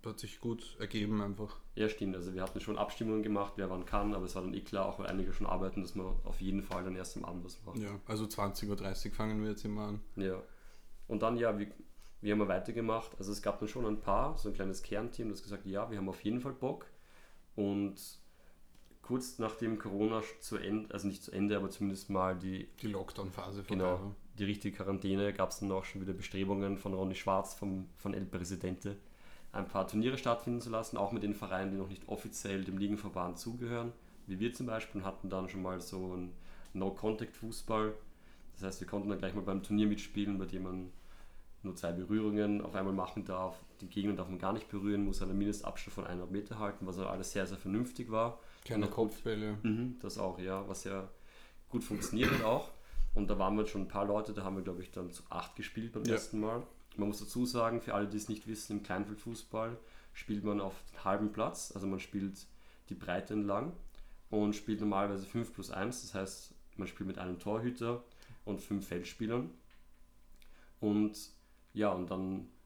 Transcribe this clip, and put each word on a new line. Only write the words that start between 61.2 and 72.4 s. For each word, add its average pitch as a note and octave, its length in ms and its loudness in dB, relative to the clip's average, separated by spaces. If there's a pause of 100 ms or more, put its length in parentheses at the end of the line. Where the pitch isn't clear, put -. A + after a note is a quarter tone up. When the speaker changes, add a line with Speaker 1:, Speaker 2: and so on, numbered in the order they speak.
Speaker 2:
Platz, A2 420 -2
also G2 120 -2
man F#2+ 140 0
spielt G2 460 -4 (420)
die G2+ 60 -6
Breite F#2+ 400 -2
entlang G#2 380 2 (580)
und G#2 260 4
spielt G#2+ 240 0
normalerweise G2+ 460 2
fünf - 260 -2
plus - 180 -8
eins, A2 320 -2
das - 120 -10
heißt, F#2+ 400 -4 (220)
man F#2+ 120 -4
spielt F#2+ 200 -6
mit F#2+ 100 -4
einem F2+ 200 -2
Torhüter A#2 640 0 (440)
und G2 160 -2
fünf G2 260 -2
Feldspielern. A2+ 600 -2 (1300)
Und G#2+ 380 4 (560)
ja, G#2 160 4
und F2+ 200 0
dann F#2 360 0 (180)